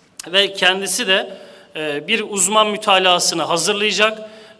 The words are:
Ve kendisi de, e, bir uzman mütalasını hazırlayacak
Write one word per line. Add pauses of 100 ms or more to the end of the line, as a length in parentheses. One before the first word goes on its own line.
(260)
Ve
kendisi
de, (380)
e,
bir
uzman
mütalasını
hazırlayacak (300)